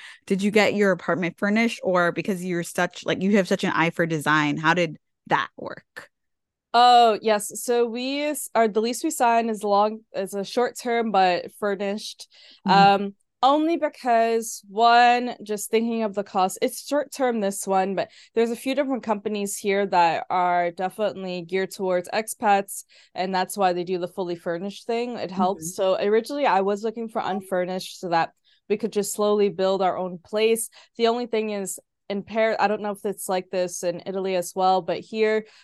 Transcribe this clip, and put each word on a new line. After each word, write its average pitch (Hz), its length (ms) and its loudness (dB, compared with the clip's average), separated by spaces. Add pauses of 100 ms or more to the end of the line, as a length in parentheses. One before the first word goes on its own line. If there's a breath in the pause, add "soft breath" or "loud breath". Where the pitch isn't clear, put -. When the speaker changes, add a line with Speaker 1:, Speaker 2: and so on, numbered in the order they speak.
(260 loud breath)
Speaker 1:
did 190 160 -2
you 208 100 2
get 208 220 4
your 202 180 2
apartment 170 460 -4
furnished? 220 440 0
Or 175 300 2
because 175 320 -4
you're 175 180 -4
such, - 420 -4
like, - 160 -2
you 202 160 2
have 185 120 2
such 196 160 -2
an 185 100 0
eye 165 160 2
for 170 160 -2
design, 151 500 0
how 160 180 2
did 170 220 0 (300)
that - 300 0
work? - 520 -16 (680)
Speaker 2:
Oh, 240 460 8
yes. 208 420 -2
So 240 240 2
we 254 360 -4
s-, 294 320 -4
are, 226 140 4
the 208 120 0
lease 233 240 -2
we 320 60 0
signed 233 400 2
is 208 120 -6
long, 214 380 2 (140)
is 196 200 -6
a 196 100 -4
short - 340 -2
term, 233 320 -2
but 185 480 2
furnished. 202 680 -6 (380 soft breath)
Speaker 1:
Mm-hmm. 196 380 6
Speaker 2:
Um, 202 100 -8 (300)
only 311 320 4
because, 233 960 0
one, 240 720 4
just 208 260 -6
thinking 226 360 0
of 196 100 -4
the 208 80 -4
cost, 196 400 0
it's - 240 -4
short 285 260 -2
term, 247 280 0
this 196 260 -4
one, 190 300 0
but 170 120 -4 (260 soft breath)
there's 233 180 0
a 226 40 -6
few 262 180 -4
different 262 280 -2
companies 208 540 -4
here 202 280 0
that 175 460 2
are 175 400 0
definitely 185 720 -6
geared 185 300 -4
towards 180 380 -2
expats, 202 720 -2 (320 soft breath)
and 185 180 -4
that's 185 220 -2
why 190 160 2
they 180 100 -4
do 180 160 -4
the 175 80 -6
fully 175 300 -6
furnished 180 500 -8
thing. 233 320 -4
It 180 140 -8
helps. 180 400 -2
Speaker 1:
Mm-hmm. 196 100 -4
Speaker 2:
So 190 180 2
originally 233 460 0
I 190 140 4
was 202 240 -2
looking 226 240 -6
for 226 140 -6
unfurnished 185 760 -4
so 180 120 -8
that 165 200 2 (380)
we 208 80 0
could 208 160 -4
just 202 200 -2
slowly 208 360 2
build 190 340 0
our 180 160 0
own 180 260 -6
place. 220 460 0 (260 soft breath)
The 226 120 2
only 240 180 -2
thing 220 240 -4
is, 196 300 -8 (280)
in 202 140 -4
Paris, 220 380 0
I 196 80 2
don't 208 140 -2
know 208 80 -6
if 202 160 -8
it's 190 200 -8
like 190 220 -2
this 180 340 -4
in 175 220 -4
Italy 190 320 -4
as 175 180 -4
well, 185 280 2
but 170 160 -4
here, 220 480 -2 (180 soft breath)